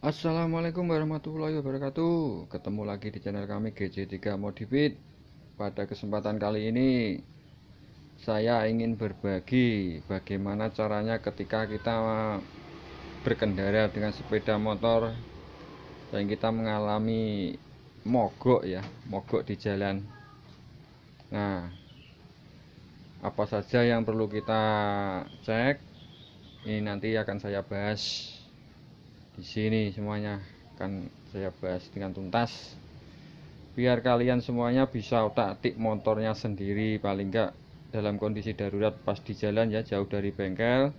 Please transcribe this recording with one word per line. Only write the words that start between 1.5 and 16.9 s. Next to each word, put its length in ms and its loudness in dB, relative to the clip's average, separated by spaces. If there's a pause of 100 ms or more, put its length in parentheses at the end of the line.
wabarakatuh. 880 0
Ketemu 400 -4
lagi 240 -6
di 80 -8
channel 240 -4
kami, 320 -4
G 160 -2
C 160 -4
tiga 240 -4
Modifit. 640 0 (640)
Pada 240 -2
kesempatan 560 -2
kali 320 0
ini, 480 4 (960)
saya 480 2
ingin 320 2
berbagi 1120 2
bagaimana 640 -2
caranya 480 0
ketika 480 -2
kita 320 0 (1300)
berkendara 640 2
dengan 240 -2
sepeda 400 0
motor 560 2 (960)
dan 160 -2
kita 240 0
mengalami 1120 0 (400)